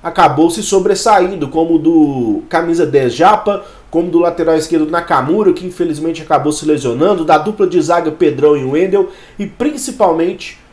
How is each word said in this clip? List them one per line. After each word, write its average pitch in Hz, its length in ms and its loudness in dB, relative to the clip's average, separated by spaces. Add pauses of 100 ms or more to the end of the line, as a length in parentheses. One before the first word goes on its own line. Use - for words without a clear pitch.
acabou 165 480 2
se 214 120 -6
sobressaindo, 190 840 0
como 165 260 0
o 160 40 2
do 139 680 0
camisa 170 380 0
dez 131 280 0
Japa, 202 500 2 (260)
como 170 180 -2
do 170 120 2
lateral 165 360 0
esquerdo 156 320 -2
Nakamura, 170 640 0
que - 140 -6
infelizmente 160 560 -6
acabou 147 300 0
se 151 120 -8
lesionando, 151 600 0
da 156 120 2
dupla 202 300 0
de 175 160 0
zaga 165 300 0
Pedrão 147 440 2
e 131 80 -4
Wendel, 185 440 0 (280)
e 202 80 -6
principalmente 202 1120 -4 (140)